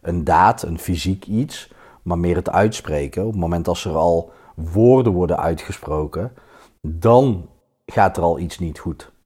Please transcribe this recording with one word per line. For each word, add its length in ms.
een 220
daad, 400
een 160
fysiek 460
iets, 460
maar 160
meer 160
het 140
uitspreken. 760
Op 60
het 80
moment 280
als 180
er 100
al 360
woorden 580
worden 260
uitgesproken, 920
dan 680
gaat 320
er 60
al 160
iets 200
niet 200
goed. 320